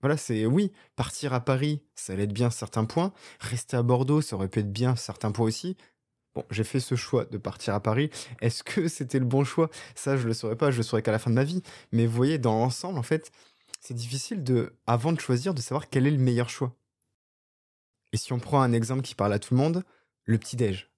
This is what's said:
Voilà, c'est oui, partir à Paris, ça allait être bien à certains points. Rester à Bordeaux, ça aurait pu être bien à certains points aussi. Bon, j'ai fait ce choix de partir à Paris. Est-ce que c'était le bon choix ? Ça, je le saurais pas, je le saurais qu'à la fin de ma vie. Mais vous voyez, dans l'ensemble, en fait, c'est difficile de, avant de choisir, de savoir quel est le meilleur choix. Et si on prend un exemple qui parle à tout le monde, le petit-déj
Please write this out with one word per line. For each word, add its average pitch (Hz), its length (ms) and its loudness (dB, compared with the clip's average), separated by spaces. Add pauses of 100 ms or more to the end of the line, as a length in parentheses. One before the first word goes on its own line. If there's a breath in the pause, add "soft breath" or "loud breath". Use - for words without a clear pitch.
Voilà, 143 160 2
c'est 110 280 -2
oui, 185 280 4 (220 loud breath)
partir - 380 -4
à 127 80 2
Paris, 139 420 0 (120)
ça - 180 -10
allait 95 120 0
être 104 80 -2
bien 120 160 2
à - 20 2
certains 110 340 -2
points. 170 280 0 (280 loud breath)
Rester 117 360 -4
à 120 60 4
Bordeaux, 127 380 4
ça 127 160 -4
aurait 95 120 0
pu 110 120 0
être 101 120 -2
bien 123 200 2
à 120 40 2
certains - 360 -4
points 110 140 2
aussi. 170 300 -2 (580 soft breath)
Bon, - 160 -6
j'ai 107 140 0
fait 135 160 -2
ce 127 140 -2
choix 120 300 0
de - 140 -8
partir - 360 -4
à 101 60 0
Paris. 120 300 0 (320 loud breath)
Est-ce 120 200 -2
que 170 260 -2
c'était 139 300 -4
le 127 60 2
bon 135 200 2
choix ? 160 260 0 (240 loud breath)
Ça, 139 240 -2
je 120 80 -2
le 113 80 0
saurais 113 220 -4
pas, 143 140 2
je 127 60 2
le 117 60 0
saurais 110 200 0
qu'à 110 100 2
la 107 60 2
fin 120 120 -2
de 113 40 4
ma 127 100 4
vie. 175 180 -4 (300 loud breath)
Mais 117 120 4
vous 113 100 0
voyez, 135 220 2
dans 117 220 2
l'ensemble, 127 400 -2
en 120 40 -2
fait, 160 300 -2 (480 loud breath)
c'est - 140 -12
difficile 131 500 -6
de, 123 300 0 (120)
avant 120 260 2
de 165 80 -2
choisir, 131 340 0
de 131 80 -4
savoir 143 260 -4
quel 135 180 4
est 147 40 4
le 147 80 2
meilleur 120 320 2
choix. 123 260 -6 (1400)
Et 113 60 0
si - 140 -4
on 123 60 0
prend 139 220 2
un 127 120 4
exemple 117 300 0
qui - 120 -10
parle 104 180 2
à 104 60 2
tout - 160 -2
le 123 40 6
monde, 165 240 2 (420 soft breath)
le 113 140 2
petit-déj 110 580 -4